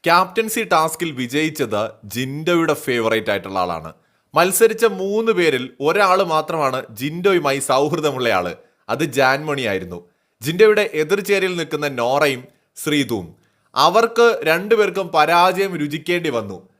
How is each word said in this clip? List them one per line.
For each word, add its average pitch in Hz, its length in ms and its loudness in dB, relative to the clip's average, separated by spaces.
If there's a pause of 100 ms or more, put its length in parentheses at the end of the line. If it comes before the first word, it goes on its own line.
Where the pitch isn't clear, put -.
ക്യാപ്റ്റൻസി 190 580 2 (100)
ടാസ്കിൽ 160 380 0 (100)
വിജയിച്ചത് 127 640 -2 (320)
ജിൻഡോയുടെ 156 600 0 (100)
ഫേവറേറ്റ് 113 480 0
ആയിട്ടുള്ള 98 280 -4
ആളാണ്. 82 300 -4 (440)
മത്സരിച്ച 214 500 2 (160)
മൂന്ന് 214 320 -2
പേരിൽ 156 320 0 (160)
ഒരാൾ 185 380 2 (140)
മാത്രമാണ് 151 480 -2 (200)
ജിൻഡോയുമായി 156 680 0
സൗഹൃദമുള്ള 139 600 0 (100)
ആള്. 90 140 -2 (360)
അത് 127 160 -2 (140)
ജാൻമണി 135 520 2
ആയിരുന്നു. 90 280 -6 (440)
ജിൻഡോയുടെ 208 420 4 (100)
എതിർചേരിയിൽ 185 640 0
നിൽക്കുന്ന 151 300 -4 (140)
നോറയും 131 420 2 (340)
ശ്രീതുവും. 127 500 -2 (480)
അവർക്ക് 226 540 4 (140)
രണ്ടുപേർക്കും 190 760 0
പരാജയം 175 640 2
രുചിക്കേണ്ടി 156 560 -4
വന്നു. 98 240 -8 (180)